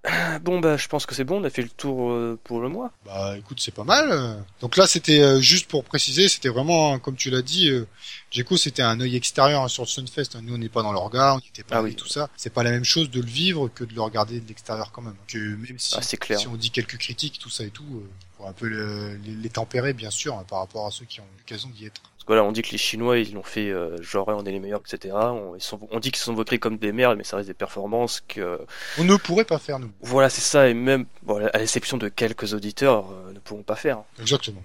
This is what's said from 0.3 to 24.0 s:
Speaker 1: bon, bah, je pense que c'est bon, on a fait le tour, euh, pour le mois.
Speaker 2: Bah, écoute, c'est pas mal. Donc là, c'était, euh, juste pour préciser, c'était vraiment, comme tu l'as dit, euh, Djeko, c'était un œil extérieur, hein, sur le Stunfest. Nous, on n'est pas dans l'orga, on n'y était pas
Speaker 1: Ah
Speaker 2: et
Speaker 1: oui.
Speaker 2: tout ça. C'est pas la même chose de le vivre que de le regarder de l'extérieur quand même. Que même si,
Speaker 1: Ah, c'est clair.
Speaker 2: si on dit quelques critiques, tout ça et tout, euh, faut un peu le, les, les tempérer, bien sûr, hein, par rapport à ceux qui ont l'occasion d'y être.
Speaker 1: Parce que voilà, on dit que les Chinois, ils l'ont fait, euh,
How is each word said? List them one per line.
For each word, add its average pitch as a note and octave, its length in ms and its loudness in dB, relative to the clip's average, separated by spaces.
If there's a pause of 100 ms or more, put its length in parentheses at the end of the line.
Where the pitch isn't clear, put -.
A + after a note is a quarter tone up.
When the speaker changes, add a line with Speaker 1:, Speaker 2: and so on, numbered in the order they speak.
Speaker 1:
bon, F3 200 0
bah, D#3 180 4
je - 100 -4
pense D3 180 -2
que - 80 -10
c'est C3+ 100 -2
bon, F3+ 180 0
on - 20 -4
a D3 80 0
fait C3 100 -4
le A#2 80 -4
tour, B2+ 420 -2
euh, A#2 320 -2
pour A#2 160 -4
le B2 100 -4
mois. A#3 220 -8 (140)
Speaker 2:
Bah, G2 320 -4
écoute, G#2+ 240 -14
c'est - 120 -6
pas G#2 100 -10
mal. D3 600 2 (160)
Donc B2 180 -4
là, F#3+ 100 10
c'était, D#3 340 6
euh, C3+ 180 8
juste C3 300 6
pour C#3+ 140 0
préciser, D3 440 2
c'était - 220 0
vraiment, D3 480 2
comme B2+ 180 -6
tu C3 140 -4
l'as B2+ 140 0
dit, D#3 260 2
euh, B2 160 0 (460)
Djeko, B2 260 0
c'était C#3 240 0
un A2+ 180 2
œil B2+ 160 0
extérieur, C#3 460 4
hein, B2+ 60 0
sur B2 160 -4
le A2+ 40 -6
Stunfest. B2+ 540 -6
Nous, A#2+ 140 -8
on - 20 -4
n'est A2+ 120 -4
pas A2+ 120 0
dans G#2+ 100 0
l'orga, B2 440 4
on - 20 -4
n'y C3 120 -10
était - 140 -18
pas - 140 0
Speaker 1:
Ah A2+ 40 4
Speaker 2:
et - 20 2
Speaker 1:
oui. G#2+ 120 -2
Speaker 2:
tout - 120 -12
ça. C#3+ 280 -4
C'est - 160 -10
pas A#2+ 120 0
la A#2+ 80 2
même B2 140 0
chose A#2+ 260 2
de B2 100 -2
le A#2+ 60 -4
vivre D3+ 400 0
que B2 160 -10
de A2+ 100 -12
le A2+ 80 -4
regarder A2 380 0
de A2+ 80 -14
l'extérieur A2 440 -8
quand A#2+ 120 -16
même. A2 120 -12 (120)
Que A#2 100 -8
même A2 400 -8
si, - 180 -4
Speaker 1:
Ah, G#2+ 60 -2
c'est - 160 -4
clair. G#2+ 220 -2
Speaker 2:
si G2+ 80 -4
on A#2 80 -8
dit A2+ 160 -4
quelques B2 260 -6
critiques, - 420 -8
tout - 120 -16
ça - 120 -8
et G#2 60 -10
tout, G#2 140 -18 (200)
euh, G2 60 -18 (300)
faut G2+ 80 -12
un F#2+ 60 -12
peu A#2 140 -6
le, G#2 560 -6
les, G#2+ 120 -12
les A2 140 -8
tempérer, B2 440 -2
bien A2 160 -10
sûr, C3+ 260 -6
hein, F#2+ 140 -12
par G2 100 -4
rapport G#2 280 -6
à G2+ 40 -6
ceux B2 140 -14
qui - 140 -16
ont G2+ 60 -20 (120)
l'occasion G#2+ 320 -12
d'y A2 160 -18
être. - 160 -18
Speaker 1:
Parce - 260 -20
que A2 60 4
voilà, A2 100 8
on G#2 80 2
dit A2 100 -2
que - 100 -6
les G#2 60 -6
Chinois, A#2+ 400 0
ils G#2+ 160 0
l'ont G2+ 100 -10
fait, G#2 280 -4
euh, E2+ 300 -4